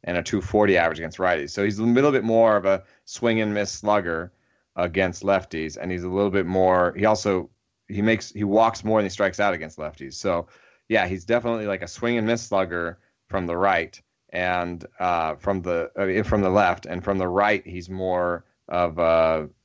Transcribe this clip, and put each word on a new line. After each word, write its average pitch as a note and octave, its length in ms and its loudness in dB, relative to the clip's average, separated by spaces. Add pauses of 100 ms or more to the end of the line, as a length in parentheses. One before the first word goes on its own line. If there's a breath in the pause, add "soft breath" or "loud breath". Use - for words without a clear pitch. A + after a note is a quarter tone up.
and F2+ 140 -2
a E2+ 60 -2
two G2+ 180 -2
forty G2+ 360 4
average E2 220 2
against D#2+ 200 -10
righties. F2 320 0
So G2+ 120 -4
he's G#2 160 -2
a A2+ 60 0
little C3 260 4
bit A#2 140 0
more A2+ 320 6
of F2 80 0
a F#2+ 180 2 (220 soft breath)
swing A2+ 340 -2
and G#2+ 140 -2
miss G#2 180 -2
slugger F2+ 600 -2 (440)
against F2+ 440 -2
lefties, F2 540 -2
and F2+ 160 -8
he's F2+ 140 -6
a - 20 -6
little G2+ 240 0
bit F#2+ 140 0
more. F2+ 520 4
He G2 60 0
also, G#2 460 2 (400)
he G2+ 120 -4
makes, A2 300 0
he G#2 140 -4
walks A2 400 2
more G#2+ 140 2
than G2+ 60 0
he F#2 40 -4
strikes F#2+ 280 -2
out G2+ 160 0
against D#2 240 -10
lefties. D2+ 360 -12
So E2+ 340 -2 (400 soft breath)
yeah, G#2 200 2
he's F2+ 180 -6
definitely, A#2 420 -2
like, F#2+ 140 -4
a F2 80 -10
swing A#2 280 -2
and A2 80 0
miss A2+ 160 0
slugger F2 560 -2 (300)
from F#2 200 -4
the E2+ 100 -4
right F2+ 440 0 (280)
and, F2 560 -4 (120)
uh, E2 380 -2
from F#2+ 260 -2
the, E2+ 360 -2
uh, G2 260 0
from G#2 180 2
the F#2+ 80 2
left, F#2 360 2
and F2+ 180 -8
from G2 140 -2
the F#2 100 -2
right G2+ 400 0
he's F2+ 220 -12
more F2+ 560 -4 (240)
of E2+ 280 -2
a D#2+ 520 2 (160)